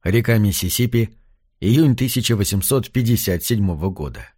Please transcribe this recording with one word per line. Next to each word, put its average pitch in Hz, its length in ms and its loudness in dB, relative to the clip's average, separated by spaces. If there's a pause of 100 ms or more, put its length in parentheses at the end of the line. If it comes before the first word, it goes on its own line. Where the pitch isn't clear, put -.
Река 113 360 2
Миссисипи. 110 800 0 (420)
Июнь 127 360 4
тысяча 123 380 -2
восемьсот 104 560 -2
пятьдесят 113 540 0
седьмого 95 460 -2
года. 73 360 -10 (120)